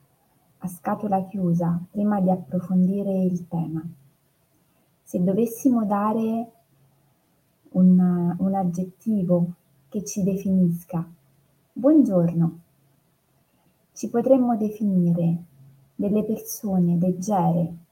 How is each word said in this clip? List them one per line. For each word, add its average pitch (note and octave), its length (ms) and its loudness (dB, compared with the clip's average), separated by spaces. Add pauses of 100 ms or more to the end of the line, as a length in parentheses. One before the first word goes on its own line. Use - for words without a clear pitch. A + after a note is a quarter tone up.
(600)
a F#3 80 -10
scatola G3 580 -4
chiusa, F3 640 -2
prima G#3 320 -2
di F#3 80 2
approfondire F#3 920 0
il F3+ 240 -2
tema. D#3+ 360 -6 (1300)
Se F3+ 140 -2
dovessimo A3+ 640 0
dare A3 680 -2 (1160)
un, F3+ 680 4
un F#3+ 160 0
aggettivo F3+ 1000 -2 (360)
che G#3 160 -8
ci - 160 -6
definisca, F#3 840 0 (680)
buongiorno, F#3 840 2 (1300)
ci - 140 -8
potremmo A#3+ 480 2
definire F3 880 0 (500)
delle G#3 280 0
persone F#3 760 -2
leggere E3+ 760 0 (180)